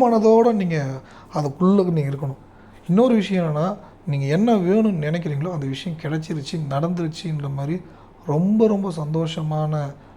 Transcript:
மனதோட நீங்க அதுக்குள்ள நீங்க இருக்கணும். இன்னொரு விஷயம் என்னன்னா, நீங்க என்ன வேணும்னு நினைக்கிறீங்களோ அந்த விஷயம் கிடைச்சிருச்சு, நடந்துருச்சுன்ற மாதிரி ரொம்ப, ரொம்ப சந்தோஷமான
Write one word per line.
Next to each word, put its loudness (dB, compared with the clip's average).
மனதோட 6
நீங்க 0
அதுக்குள்ள 2
நீங்க -2
இருக்கணும். -8
இன்னொரு 4
விஷயம் 0
என்னன்னா, -2
நீங்க -2
என்ன 2
வேணும்னு 2
நினைக்கிறீங்களோ -4
அந்த -6
விஷயம் -6
கிடைச்சிருச்சு, -6
நடந்துருச்சுன்ற -4
மாதிரி -6
ரொம்ப, 2
ரொம்ப 0
சந்தோஷமான -4